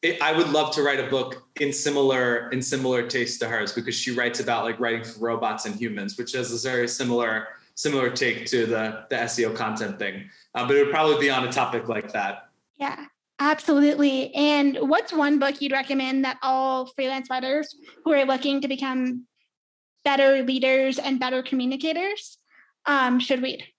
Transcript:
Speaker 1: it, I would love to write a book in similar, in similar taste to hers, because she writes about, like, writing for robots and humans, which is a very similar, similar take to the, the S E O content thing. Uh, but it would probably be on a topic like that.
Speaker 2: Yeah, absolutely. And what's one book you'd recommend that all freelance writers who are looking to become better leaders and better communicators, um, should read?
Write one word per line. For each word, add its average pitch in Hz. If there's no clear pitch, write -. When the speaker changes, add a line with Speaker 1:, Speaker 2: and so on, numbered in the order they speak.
Speaker 1:
it, 165
I 156
would 160
love 151
to 151
write 139
a 123
book -
in 143
similar, 131
in 131
similar 127
taste 120
to 117
hers, 110
because 117
she -
writes 120
about, 113
like, 113
writing 117
for -
robots 113
and 104
humans, 104
which 120
is 117
a 131
very 123
similar, 120
similar 135
take 117
to 117
the, 110
the 131
S 117
E 113
O 110
content 107
thing. 98
Uh, 120
but 139
it 143
would 143
probably 151
be 139
on 127
a 120
topic 117
like 107
that. 101
Speaker 2:
Yeah, 277
absolutely. 285
And 285
what's 302
one 294
book 277
you'd 277
recommend 269
that 262
all 262
freelance 262
writers 262
who 320
are 277
looking 269
to 277
become 254
better 269
leaders 262
and 269
better 254
communicators, 302
um, 254
should 247
read? 254